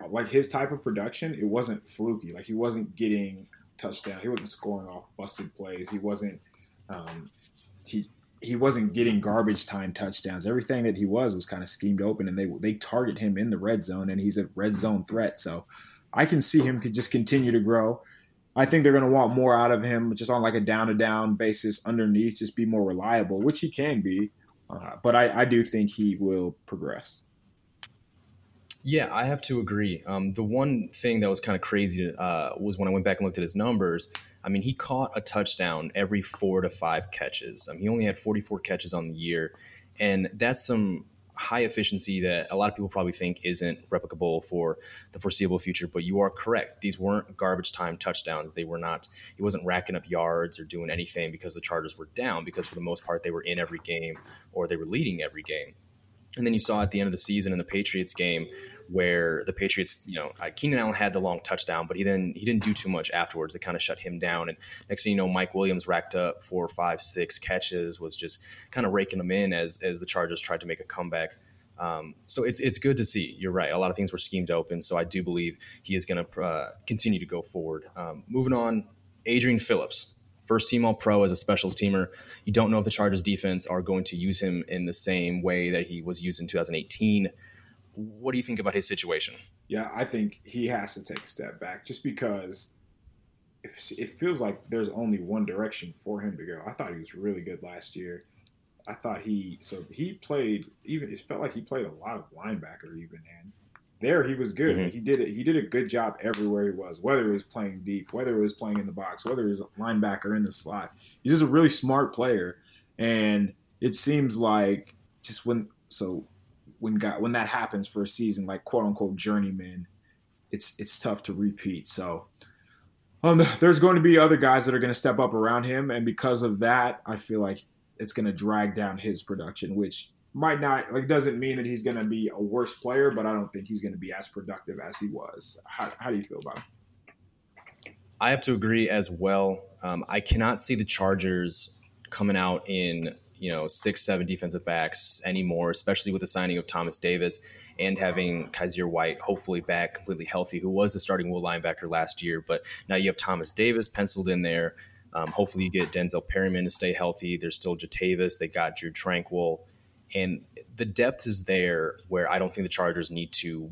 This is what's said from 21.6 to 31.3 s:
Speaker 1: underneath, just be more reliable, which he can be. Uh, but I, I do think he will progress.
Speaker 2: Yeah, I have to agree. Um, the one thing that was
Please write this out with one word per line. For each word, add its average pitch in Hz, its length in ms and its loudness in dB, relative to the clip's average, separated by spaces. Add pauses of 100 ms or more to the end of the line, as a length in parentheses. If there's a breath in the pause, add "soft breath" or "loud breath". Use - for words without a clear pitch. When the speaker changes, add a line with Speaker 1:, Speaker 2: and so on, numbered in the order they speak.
Speaker 1:
underneath, 110 540 4
just 107 160 -4
be 117 100 2
more 110 180 2
reliable, 98 580 2
which 147 180 2
he 160 100 -2
can 139 320 0
be. 95 300 0 (380 soft breath)
Uh, 87 340 -10
but 120 120 6
I, 120 260 6
I 127 40 8
do 120 180 6
think 107 280 0
he 104 240 2
will 92 400 0 (100)
progress. - 580 -10 (1600)
Speaker 2:
Yeah, 139 300 2
I 117 120 2
have 139 180 0
to 123 160 0
agree. 101 480 2
Um, 98 260 -2
the 110 100 -2
one 123 440 2
thing 117 320 0
that 104 100 4
was 95 100 2